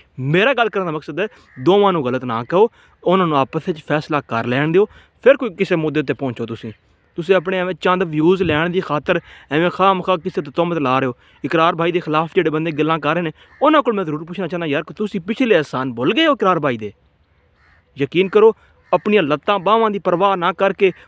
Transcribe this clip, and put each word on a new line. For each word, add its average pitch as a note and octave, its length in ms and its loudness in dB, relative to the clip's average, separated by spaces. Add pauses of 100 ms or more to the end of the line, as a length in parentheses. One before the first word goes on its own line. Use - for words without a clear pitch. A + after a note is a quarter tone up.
(180)
ਮੇਰਾ F3+ 360 2
ਗੱਲ A#3 140 0
ਕਰਨ F#3+ 160 -4
ਦਾ E3+ 60 -4
ਮਕਸਦ D#3 300 -8
ਹੈ G#3 80 -2 (320)
ਦੋਵਾਂ F#3+ 320 4
ਨੂੰ D#3+ 120 -2
ਗਲਤ B2 200 -2
ਨਾ A#2+ 200 -4
ਕਹੋ, F#3+ 260 2 (340)
ਉਹਨਾਂ F3+ 220 2
ਨੂੰ D3+ 120 0
ਆਪਸ C3+ 280 -2
ਵਿੱਚ E3 120 -4 (100)
ਫੈਸਲਾ D3+ 320 -2
ਕਰ A#2 260 -6
ਲੈਣ C3+ 220 0
ਦਿਓ, F#3+ 180 2 (360)
ਫਿਰ C4+ 140 6
ਕੋਈ B3 140 -4
ਕਿਸੇ F3 260 -2
ਮੁੱਦੇ D#3 260 -2
'ਤੇ C3+ 120 -2
ਪਹੁੰਚੋ। A#2+ 320 -6
ਤੁਸੀਂ, A2 260 -10 (440)
ਤੁਸੀਂ F3 180 0
ਆਪਣੇ F#3 240 0
ਐਵੇਂ F3+ 220 -4
ਚੰਦ F#3 220 2
ਵਿਊਜ਼ E3+ 400 2
ਲੈਣ E3 280 0
ਦੀ F3 100 -2
ਖਾਤਰ D#3 400 -2 (300)
ਐਵੇਂ E3 200 2
ਖਾਹ F#3+ 240 2
ਮਖਾਹ F#3 220 -2
ਕਿਸੇ F3+ 240 -6
'ਤੇ D3 100 -6
ਤੁਹਮਤ E3+ 280 -2
ਲਾ C3 200 0
ਰਹੇ C3 100 0
ਹੋ। A#2+ 60 -6 (300)
ਇਕਰਾਰ E3 320 2
ਭਾਈ E3+ 160 -2
ਦੇ E3+ 80 0
ਖਿਲਾਫ D#3+ 340 -2
ਜਿਹੜੇ E3 160 2
ਬੰਦੇ D#3+ 200 -2
ਗੱਲਾਂ D#3 280 0
ਕਰ D3 160 -2
ਰਹੇ F3 80 -2
ਨੇ, D#3+ 100 -6 (300)
ਉਹਨਾਂ D4+ 200 4
ਕੋਲ A#3 120 0
ਮੈਂ G3 100 -2
ਜ਼ਰੂਰ D#3 200 -6
ਪੁੱਛਣਾ F3+ 220 -8
ਚਾਹੁੰਦਾ E3+ 200 -6
ਯਾਰ D3+ 160 -2
ਕਿ - 120 -14
ਤੁਸੀਂ G#3 260 -6
ਪਿਛਲੇ G#3+ 360 0
ਅਹਿਸਾਨ C3+ 380 -2
ਭੁੱਲ C3 200 -2
ਗਏ D#4+ 120 2
ਹੋ D4+ 60 4
ਇਕਰਾਰ F#3 280 2
ਭਾਈ C#3 160 -2
ਦੇ? G#2 160 -10 (1080)
ਯਕੀਨ E3 300 0
ਕਰੋ, G#3+ 260 6 (380)
ਆਪਣੀਆਂ G#3 300 2
ਲੱਤਾਂ D3+ 360 0
ਬਾਹਾਂ G#3+ 320 2
ਦੀ G3+ 80 -4
ਪਰਵਾਹ F#3+ 380 0
ਨਾ F3 160 -2
ਕਰਕੇ F#3+ 400 0 (160)